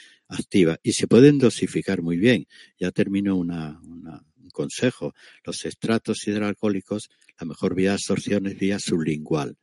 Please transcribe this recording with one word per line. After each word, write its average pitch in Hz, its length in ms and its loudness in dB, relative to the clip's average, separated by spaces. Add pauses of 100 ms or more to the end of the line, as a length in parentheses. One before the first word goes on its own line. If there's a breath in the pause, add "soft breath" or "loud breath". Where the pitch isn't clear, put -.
(280 soft breath)
activa. 82 560 2
Y 104 100 0
se - 140 -2
pueden 139 320 10
dosificar 98 640 0
muy 85 140 0
bien. 107 280 2 (340 loud breath)
Ya - 120 -2
termino 101 440 -2
una, 82 460 -6
una, 82 420 -18 (140)
un - 140 -20
consejo. 76 600 -4 (300 soft breath)
Los - 220 -10
extractos 110 640 -4
hidroalcohólicos, 104 840 -4 (280 soft breath)
la - 80 -14
mejor 90 300 -6
vía 95 140 2
de 101 60 0
absorción 98 520 -4
es 98 100 -8
vía 98 220 -2
sublingual. 127 840 -4